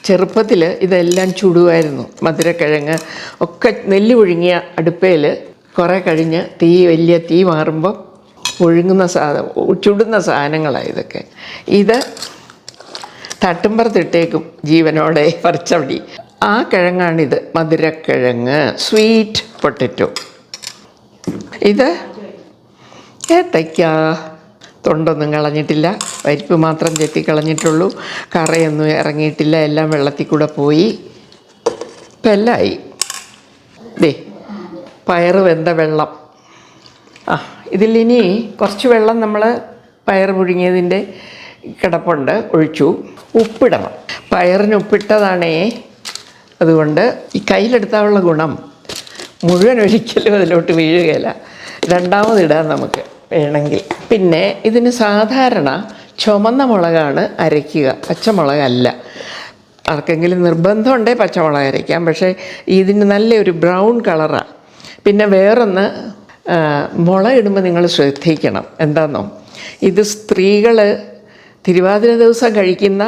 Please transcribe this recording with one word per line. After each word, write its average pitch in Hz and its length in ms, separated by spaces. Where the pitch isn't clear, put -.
ചെറുപ്പത്തിൽ 190 560
ഇതെല്ലാം 180 420
ചുടുമായിരുന്നു, 165 640
മധുരക്കിഴങ്ങ് 156 680
ഒക്കെ. - 260
നെല്ല് 214 280
പുഴുങ്ങിയ 180 340
അടുപ്പയിൽ 165 460
കുറേ 180 220
കഴിഞ്ഞ് 160 320
തീ, 170 100
വലിയ 165 220
തീ 165 100
മാറുമ്പോൾ 160 440
പുഴുങ്ങുന്ന 180 440
സാധനം, 143 280
ചുടുന്ന 208 320
സാധനങ്ങളാണ് 143 640
ഇതൊക്കെ. - 280
ഇത് 220 140
തട്ടുമ്പുറത്തിട്ടേക്കും 180 960
ജീവനോടെ 156 520
പറിച്ചവടി. 147 560
ആ 208 40
കിഴങ്ങാണിത്, 175 680
മധുരക്കിഴങ്ങ്, 147 1040
സ്വീറ്റ് 214 580
പൊട്ടറ്റോ. 131 440
ഇത് 254 180
ഏത്തയ്ക്ക. 175 460
തൊണ്ടൊന്നും 156 480
കളഞ്ഞിട്ടില്ല, 151 540
പരിപ്പ് 151 400
മാത്രം 160 360
ചെത്തി 156 280
കളഞ്ഞിട്ടുള്ളൂ. 156 580
കറയൊന്നും 160 540
ഇറങ്ങിയിട്ടില്ല, 151 540
എല്ലാം 151 260
വെള്ളത്തിൽ 143 380
കൂടെ 151 160
പോയി. 151 300
ഇപ്പം 214 200
എല്ലാം 220 260
ആയി. 98 120
ദേ 147 100
പയറ് 180 360
വെന്ത 160 220
വെള്ളം. 156 320
ആ, - 40
ഇതിലിനി 226 440
കുറച്ച് 208 360
വെള്ളം 226 300
നമ്മൾ 214 200
പയർ 190 200
പുഴുങ്ങിയതിൻ്റെ 180 600
കിടപ്പുണ്ട്, 165 540
ഒഴിച്ചു. 156 320
ഉപ്പിടണം. - 520
പയറിന് 190 480
ഉപ്പിട്ടതാണേ 196 720
അതുകൊണ്ട് 160 400
ഈ - 20
കയ്യിലെടുത്താലുള്ള 208 800
ഗുണം 156 240
മുഴുവൻ 196 380
ഒരിക്കലും 208 540
അതിലോട്ട് 170 420
വീഴുകയില്ല. 160 480
രണ്ടാമതിടാം 180 800
നമുക്ക് 135 300
വേണമെങ്കിൽ. 147 480
പിന്നെ 185 340
ഇതിന് 240 220
സാധാരണ 214 680
ചുമന്ന 220 480
മുളകാണ് 165 520
അരയ്ക്കുക, 151 440
പച്ചമുളകല്ല. 143 840
ആർക്കെങ്കിലും 170 540
നിർബന്ധമുണ്ടേ 214 680
പച്ചമുളക് 151 480
അരയ്ക്കാം, 160 380
പക്ഷേ 185 200
ഇതിന് 202 320
നല്ലൊരു 208 400
ബ്രൗൺ 190 320
കളറാണ്. 156 440
പിന്നെ 208 200
വേറൊന്ന്, 202 500
ആ, - 20
മുളക് 196 340
ഇടുമ്പോൾ 202 280
നിങ്ങൾ 175 160
ശ്രദ്ധിക്കണം. 139 720
എന്താണെന്നോ, 147 380
ഇത് 196 140
സ്ത്രീകൾ 208 640
തിരുവാതിര 196 460
ദിവസം 233 360
കഴിക്കുന്ന 196 500